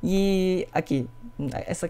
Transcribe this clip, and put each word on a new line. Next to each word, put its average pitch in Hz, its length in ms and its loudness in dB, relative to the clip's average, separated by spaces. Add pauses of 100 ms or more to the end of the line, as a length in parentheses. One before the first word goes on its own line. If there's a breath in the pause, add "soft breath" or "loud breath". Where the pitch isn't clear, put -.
E 196 680 4
aqui, 135 360 0 (580)
essa, - 240 -4